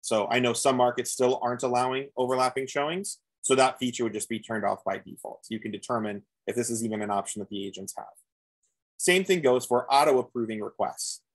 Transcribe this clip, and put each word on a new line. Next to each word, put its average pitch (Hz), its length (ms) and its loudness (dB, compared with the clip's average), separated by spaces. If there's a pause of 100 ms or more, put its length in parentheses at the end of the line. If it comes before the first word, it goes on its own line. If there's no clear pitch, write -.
So 104 280 0
I 123 80 2
know 123 140 2
some 131 240 2
markets 123 360 2
still 127 300 2
aren't 120 200 -2
allowing 131 540 0
overlapping 127 500 0
showings, 160 520 -4 (240)
so 135 120 4
that 131 240 4
feature 120 260 -2
would 110 80 -2
just 104 160 -6
be 113 100 -4
turned 107 260 -4
off 101 200 -2
by 98 140 -2
default. - 500 -16
You 113 120 -6
can 110 100 -8
determine 104 540 -6 (220)
if 101 100 -4
this 120 120 0
is 117 160 -2
even 107 160 -2
an 104 100 -4
option 101 300 -2
that 95 80 -8
the 104 180 -6
agents 190 300 -10
have. - 100 -12 (920)
Same 185 260 4
thing 180 160 2
goes 127 240 4
for 120 260 0
auto-approving 127 720 4
requests. - 600 -6 (120)